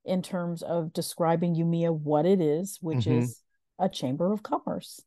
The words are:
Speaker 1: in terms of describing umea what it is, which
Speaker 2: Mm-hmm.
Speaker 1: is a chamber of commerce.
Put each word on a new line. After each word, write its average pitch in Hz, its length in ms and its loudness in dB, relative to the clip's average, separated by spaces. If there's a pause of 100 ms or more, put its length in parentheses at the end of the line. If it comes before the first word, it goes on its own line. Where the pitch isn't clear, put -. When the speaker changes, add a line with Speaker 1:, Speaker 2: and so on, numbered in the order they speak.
Speaker 1:
in 185 160 0
terms 175 420 -4
of 165 300 -2
describing 170 640 0
umea 165 380 2
what 151 320 2
it 185 160 4
is, 160 400 0
which 160 180 -2
Speaker 2:
Mm-hmm. 120 200 2
Speaker 1:
is 123 220 -2 (360)
a 190 100 2
chamber 170 440 -2
of 214 120 -4
commerce. - 640 -6